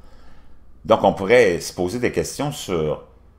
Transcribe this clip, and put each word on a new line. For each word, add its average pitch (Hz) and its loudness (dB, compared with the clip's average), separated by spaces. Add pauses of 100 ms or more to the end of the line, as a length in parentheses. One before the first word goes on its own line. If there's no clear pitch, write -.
(840)
Donc, 110 4
on 98 4
pourrait 98 4
se - -10
poser 92 -4
des 87 0
questions 127 -4
sur, 78 -4 (340)